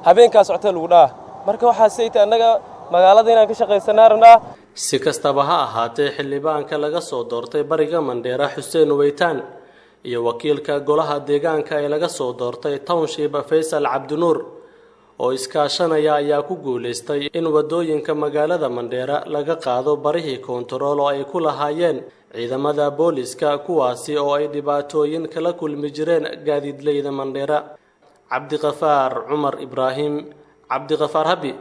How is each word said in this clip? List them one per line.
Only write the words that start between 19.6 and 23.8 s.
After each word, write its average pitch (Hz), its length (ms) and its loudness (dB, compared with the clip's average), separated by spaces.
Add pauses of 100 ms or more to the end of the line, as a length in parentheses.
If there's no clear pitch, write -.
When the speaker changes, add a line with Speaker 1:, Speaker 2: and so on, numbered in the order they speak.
Speaker 2:
barihii 147 460 -4
kontarool 131 580 -6
oo 143 80 0
ay 139 160 -2
ku 156 160 -6
lahaayeen 151 640 -2 (320)
ciidamada 143 580 -2
booliska, 147 680 -2
kuwaasi 143 600 -2